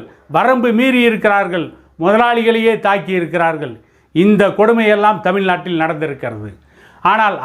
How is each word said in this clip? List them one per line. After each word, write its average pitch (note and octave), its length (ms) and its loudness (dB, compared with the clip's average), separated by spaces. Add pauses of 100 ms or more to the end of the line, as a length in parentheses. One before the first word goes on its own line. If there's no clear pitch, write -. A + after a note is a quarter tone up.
(280)
வரம்பு A#3 440 0
மீறி B3 300 2
இருக்கிறார்கள், G3+ 640 0 (300)
முதலாளிகளையே A3+ 840 2
தாக்கி G3 340 -2
இருக்கிறார்கள். D#3+ 600 -4 (400)
இந்த G3+ 360 4
கொடுமையெல்லாம் G#3 680 2
தமிழ்நாட்டில் F3+ 640 -2
நடந்திருக்கிறது. C3+ 680 -6 (520)
ஆனால் G3+ 400 2